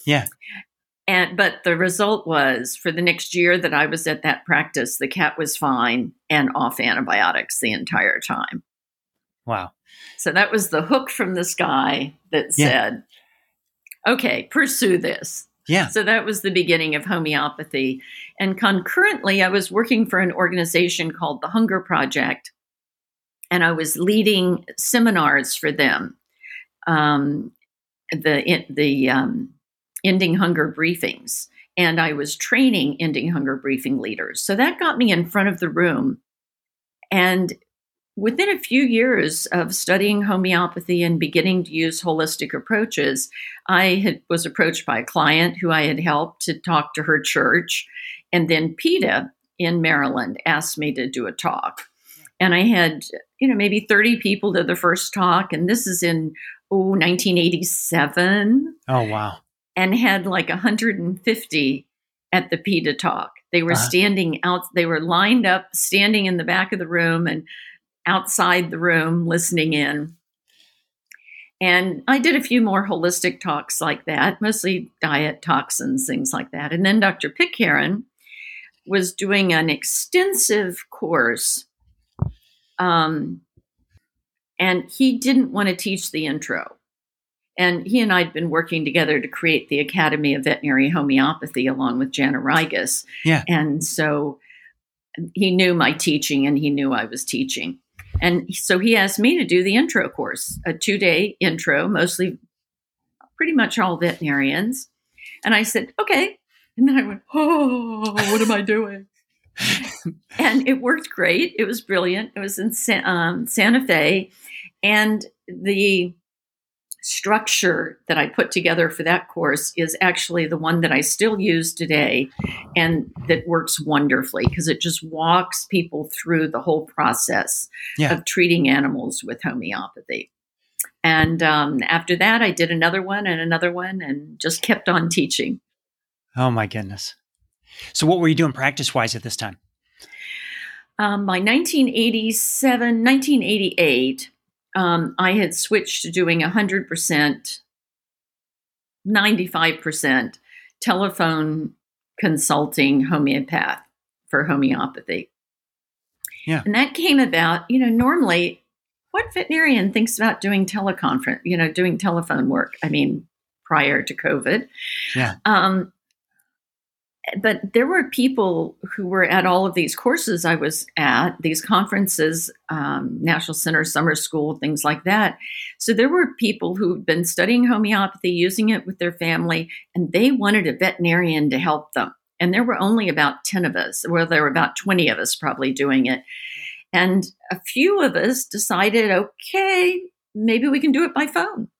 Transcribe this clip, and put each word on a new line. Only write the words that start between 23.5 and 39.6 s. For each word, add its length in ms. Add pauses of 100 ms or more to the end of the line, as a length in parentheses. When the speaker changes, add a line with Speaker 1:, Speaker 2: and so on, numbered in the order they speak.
Speaker 2:
I 80
was 260
leading 680 (120)
seminars 800
for 160
them, 460 (680)
um, 680 (600)
the, 580
the, 400
um, 400 (540)
Ending 320
Hunger 420
briefings. 720 (280)
And 240
I 140
was 240
training 640
Ending 300
Hunger 260
briefing 420
leaders. 420
So 140
that 240
got 180
me 140
in 180
front 200
of 100
the 100
room. 500 (920)
And 420 (640)
Within 300
a 100
few 240
years 640
of 260